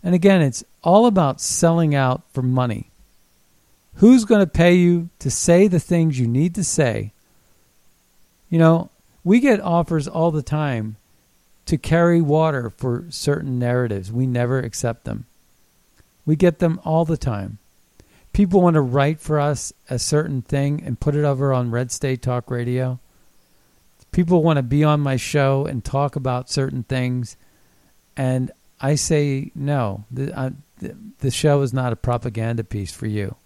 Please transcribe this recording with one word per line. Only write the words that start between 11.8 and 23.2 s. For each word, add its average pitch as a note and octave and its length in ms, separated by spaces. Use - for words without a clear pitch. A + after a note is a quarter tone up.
water D3+ 500
for B2+ 400
certain C#3+ 480
narratives. A#2+ 540
We B2 160
never B2 320
accept A#2 460
them. A2+ 200
We D3+ 100
get E3+ 240
them E3 240
all D#3+ 220
the D#3+ 100
time. G#2 440
People F#3 280
want F3 120
to D#3 80
write C#3 380
for D3+ 200
us C#3+ 320
a B2 100
certain D3 420
thing C#3+ 420
and C3 160
put D3 160
it D3 80
over C#3 300
on B2 180
Red A#2+ 200
State C3 300
Talk B2 300
Radio. B2 480